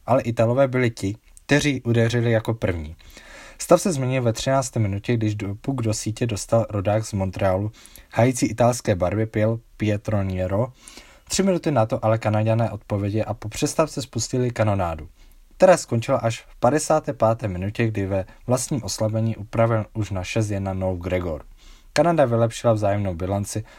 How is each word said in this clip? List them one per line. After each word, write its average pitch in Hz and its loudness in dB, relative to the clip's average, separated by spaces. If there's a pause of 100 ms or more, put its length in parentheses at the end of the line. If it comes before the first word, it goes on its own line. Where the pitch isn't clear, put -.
ale 127 2
Italové 120 2
byli 123 0
ti, 98 -6 (300)
kteří 143 0
udeřili 117 2
jako 113 0
první. 85 -6 (680)
Stav 175 6
se 202 0
změnil 131 0
ve 117 2
třinácté 135 -2
minutě, 101 0
když 107 0
do-, 101 -6
puk 135 -4
do 110 0
sítě 107 -4
dostal 113 0
rodák 104 0
z - -14
Montrealu, 98 0 (400)
hající 123 2
italské 117 2
barvy 90 0
Piel 110 0 (180)
Pietro 104 -2
Niero. 92 -2 (640)
Tři - 0
minuty 175 0
na 113 4
to 117 -2
ale 113 4
Kanaďané 110 2
odpověděli 104 -2
a 104 -6
po 107 -12
přestávce 147 -2
spustili 123 -4
kanonádu, 95 -2 (480)
která 185 8
skončila 120 -2
až 113 -2
v - -20
padesáté 151 2
páté 113 0
minutě, 98 -2
kdy 104 -2
ve 95 -2 (220)
vlastním 123 -2
oslabení 110 -2
upravil 113 0
už 107 -4
na 92 -4
šest 107 -2
jedna 98 -4
Noel 92 -2
Gregor. 87 -4 (480)
Kanada 156 4
vylepšila 117 2
vzájemnou 101 0
bilanci 101 -4 (140)